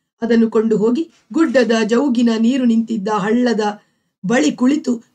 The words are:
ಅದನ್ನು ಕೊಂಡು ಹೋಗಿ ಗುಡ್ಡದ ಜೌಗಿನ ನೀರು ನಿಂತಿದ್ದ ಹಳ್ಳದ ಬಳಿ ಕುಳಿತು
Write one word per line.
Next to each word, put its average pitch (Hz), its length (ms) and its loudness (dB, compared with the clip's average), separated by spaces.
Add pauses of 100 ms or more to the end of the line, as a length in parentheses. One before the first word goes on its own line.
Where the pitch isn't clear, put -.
(220)
ಅದನ್ನು 226 280 2
ಕೊಂಡು 220 280 0
ಹೋಗಿ 240 340 -2 (220)
ಗುಡ್ಡದ 247 380 2 (160)
ಜೌಗಿನ 233 420 0 (100)
ನೀರು 254 260 0
ನಿಂತಿದ್ದ 226 420 -2
ಹಳ್ಳದ 214 760 -2 (440)
ಬಳಿ 262 260 0
ಕುಳಿತು 254 520 -2 (120)